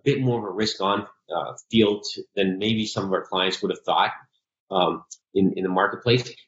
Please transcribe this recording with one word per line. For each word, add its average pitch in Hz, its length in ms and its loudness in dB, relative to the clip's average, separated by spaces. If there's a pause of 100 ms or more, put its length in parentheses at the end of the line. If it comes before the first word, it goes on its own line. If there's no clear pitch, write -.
bit 139 180 2
more 123 160 2
of 107 80 -6
a 95 60 -6
risk 107 280 -2
on, 101 280 0 (280)
uh, 76 180 -6 (180)
field 104 340 4 (300)
than 95 240 0
maybe 110 260 0
some 101 200 -4
of 95 60 -4
our 90 140 -2
clients 92 360 -2
would 92 100 0
have - 120 -8
thought, 92 280 2 (580)
um, 90 340 0 (300)
in, 98 220 4
in 92 80 -6
the 92 60 0
marketplace 101 640 0 (140)